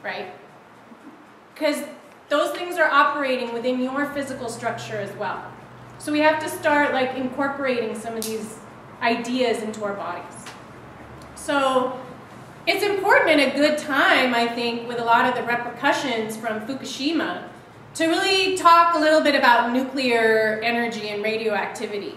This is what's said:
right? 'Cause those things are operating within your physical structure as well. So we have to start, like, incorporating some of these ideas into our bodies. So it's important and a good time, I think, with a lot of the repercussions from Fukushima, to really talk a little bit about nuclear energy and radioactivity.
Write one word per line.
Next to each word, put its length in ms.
right? 240
'Cause 280
those 260
things 220
are 120
operating 640
within 280
your 260
physical 420
structure 480
as 160
well. 280
So 140
we 80
have 240
to 60
start, 440
like, 220
incorporating 800
some 200
of 80
these 340
ideas 600
into 200
our 100
bodies. 420
So 600
it's 160
important 480
and 100
a 60
good 200
time, 580
I 120
think, 400
with 120
a 40
lot 220
of 100
the 80
repercussions 920
from 300
Fukushima, 760
to 100
really 500
talk 400
a 40
little 220
bit 120
about 400
nuclear 920
energy 460
and 140
radioactivity. 920